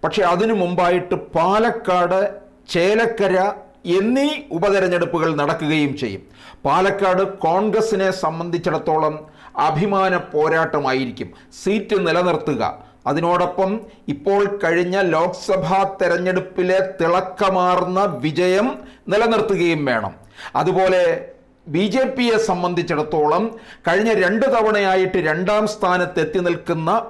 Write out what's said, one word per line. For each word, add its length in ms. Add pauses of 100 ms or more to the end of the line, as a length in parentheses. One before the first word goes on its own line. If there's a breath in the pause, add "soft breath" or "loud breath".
പക്ഷേ, 180 (120)
അതിനു 200
മുമ്പായിട്ട് 600 (200)
പാലക്കാട്, 840 (520)
ചേലക്കര 640 (640)
എന്നീ 300 (300)
ഉപതെരഞ്ഞെടുപ്പുകൾ 720 (120)
നടക്കുകയും 600
ചെയ്യും. 200 (440 loud breath)
പാലക്കാട് 580 (220)
കോൺഗ്രസിനെ 640 (140)
സംബന്ധിച്ചിടത്തോളം 920 (520 loud breath)
അഭിമാന 460 (200)
പോരാട്ടമായിരിക്കും 1000 (320 loud breath)
സീറ്റ് 340 (100)
നിലനിർത്തുക. 560 (440 loud breath)
അതിനോടൊപ്പം 600 (380 loud breath)
ഇപ്പോൾ 340 (220)
കഴിഞ്ഞ 380
ലോക്സഭാ 800 (200)
തെരഞ്ഞെടുപ്പിലെ 800 (220)
തിളക്കമാർന്ന 1000 (240)
വിജയം 420 (460 loud breath)
നിലനിർത്തുകയും 720
വേണം. 300 (440 loud breath)
അതുപോലെ 440 (640)
ബി 160 (100)
ജെ 100 (100)
പിയെ 320
സംബന്ധിച്ചിടത്തോളം 1000 (440 loud breath)
കഴിഞ്ഞ 240 (100)
രണ്ട് 320
തവണയായിട്ട് 720
രണ്ടാം 360 (100)
സ്ഥാനത്തെത്തി 720
നിൽക്കുന്ന 460 (180)